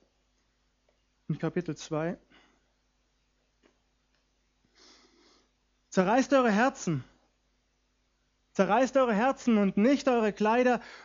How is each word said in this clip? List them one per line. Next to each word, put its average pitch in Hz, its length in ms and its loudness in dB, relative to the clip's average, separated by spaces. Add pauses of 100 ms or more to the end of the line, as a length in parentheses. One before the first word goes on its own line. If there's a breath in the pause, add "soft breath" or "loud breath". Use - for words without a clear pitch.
(1300)
in 147 120 -6
Kapitel 160 360 -6
zwei, 160 440 -6 (3750 soft breath)
„Zerreißt 220 460 2
eure 254 160 4
Herzen, 202 520 -2 (1500)
zerreißt 208 460 0
eure 240 160 2
Herzen 240 440 0
und 196 200 0
nicht 247 280 2
eure 233 260 0
Kleider 233 480 0 (240 loud breath)